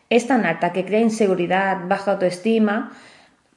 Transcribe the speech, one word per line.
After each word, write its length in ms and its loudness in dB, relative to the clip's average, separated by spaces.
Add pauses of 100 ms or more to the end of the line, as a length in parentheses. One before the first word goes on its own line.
es 180 2
tan 200 2
alta 260 -2
que 140 -4
crea 140 0
inseguridad, 840 0
baja 260 -2
autoestima, 800 0 (640)